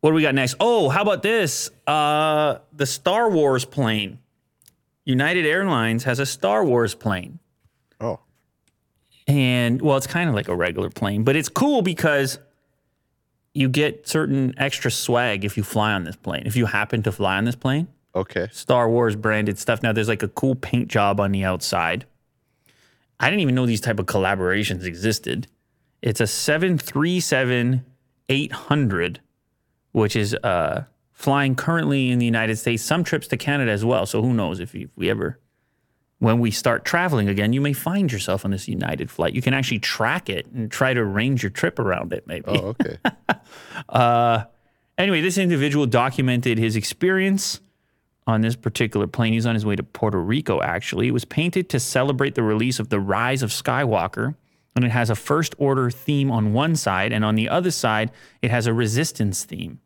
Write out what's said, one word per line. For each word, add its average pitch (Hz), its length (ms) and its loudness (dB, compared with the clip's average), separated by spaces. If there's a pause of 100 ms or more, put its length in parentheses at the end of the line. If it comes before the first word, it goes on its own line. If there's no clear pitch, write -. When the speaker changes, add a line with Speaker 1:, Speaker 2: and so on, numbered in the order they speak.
Speaker 1:
what 156 100 4
do 160 40 4
we 160 80 4
got 143 120 2
next? 131 260 2
Oh, 214 300 4
how 165 120 2
about 196 200 0
this? 202 480 0 (160)
Uh, 151 720 2 (160)
the 143 120 0
Star 208 440 0
Wars 143 340 2
plane. 110 540 -2 (880)
United 151 400 2
Airlines 135 580 0
has 127 140 0
a 135 80 0
Star 202 380 0
Wars 120 300 2
plane. 101 440 -6 (640)
Speaker 2:
Oh. 110 200 -6 (1040)
Speaker 1:
And, 127 540 4
well, 143 160 4
it's 135 100 0
kind 175 220 -2
of 131 60 2
like 104 140 -2
a 90 80 -2
regular 90 340 -2
plane, 104 340 -2
but 135 120 4
it's 156 120 -2
cool 277 320 2
because 151 580 0 (1160)
you 135 140 2
get 147 400 0
certain 135 500 0
extra 139 320 -2
swag 120 540 0
if 101 120 -4
you 107 60 -2
fly 107 300 0
on 95 120 -2
this 82 120 -10
plane, 80 300 -8
if 110 100 -2
you 120 100 4
happen 107 380 0
to 101 80 0
fly 95 240 0
on 101 80 0
this 120 100 0
plane. 139 320 -2 (280)
Speaker 2:
Okay. 95 380 -4
Speaker 1:
Star 120 380 2
Wars 117 260 2
branded 107 420 0
stuff. 113 240 -2
Now, 117 100 2
there's, 107 160 0
like, 110 140 -2
a 104 60 -4
cool 135 280 0
paint 120 320 -2
job 101 320 2
on 98 120 0
the 98 120 -2
outside. 90 600 -2 (1160)
I 127 100 2
didn't 202 100 2
even 135 140 2
know 127 120 2
these 113 140 0
type 113 200 -2
of 95 60 -2
collaborations 95 800 0
existed. 90 640 -4 (560)
It's 113 180 -2
a 113 60 4
seven 160 520 0
three 170 420 -2
seven 127 640 0 (440)
eight 135 240 0
hundred, 98 680 -2 (720)
which 107 240 2
is, 104 180 0
uh, 87 500 -2 (280)
flying 139 420 0
currently 143 560 0
in 123 80 2
the 120 80 2
United 113 300 0
States, 117 260 -2
some 170 220 0
trips - 240 -4
to - 80 -2
Canada 143 340 0
as 104 140 0
well. 113 200 2
So 110 160 -2
who 123 140 2
knows 92 260 -2
if, - 140 -12
if - 220 -12
we 90 120 -2
ever, 104 300 -2 (800)
when 117 220 4
we 117 100 2
start - 340 0
traveling 156 440 2
again, 104 240 2
you 135 80 0
may 143 120 0
find 175 400 -2
yourself 98 320 -4
on 98 60 -2
this 98 180 -4
United - 420 -4
flight. - 220 -2
You - 100 -4
can 131 120 2
actually 131 240 -2
track 127 500 -2
it 90 180 -6
and 113 240 -8
try 131 220 2
to 123 80 2
arrange 113 420 0
your 98 80 -2
trip - 280 -4
around 92 340 -2
it, - 140 -8
maybe. 82 220 -10
Speaker 2:
Oh, 101 320 -2
okay. - 240 -4
Speaker 1:
<laughs> - 40 2 (800)
Uh, 120 560 4 (540)
anyway, 185 220 2
this 180 180 0
individual 147 480 2
documented 123 720 2
his 113 180 2
experience 190 840 0 (640)
on 110 140 2
this 113 160 0
particular 107 500 -2
plane. 113 280 0
He's 113 120 0
on 117 80 0
his 107 120 -2
way 104 100 0
to 104 60 -4
Puerto 101 360 -4
Rico, 101 440 -2
actually. 92 460 -2
It 127 40 -2
was 120 120 -2
painted 175 460 -2
to 127 100 0
celebrate 139 540 0
the 123 80 -2
release 113 380 0
of 107 80 -6
The 101 120 0
Rise 113 420 0
of 107 80 -2
Skywalker, 117 840 -2 (400)
and 123 100 2
it 120 60 2
has 117 200 0
a 113 40 2
First 151 440 -2
Order 131 320 2
theme 139 400 -2
on 107 220 0
one 151 240 2
side, 101 360 0
and 110 120 0
on 107 100 2
the 110 140 0
other 180 220 0
side, 110 400 0 (320)
it 117 80 0
has 117 160 2
a 117 60 2
Resistance 113 720 -2
theme. 87 420 -12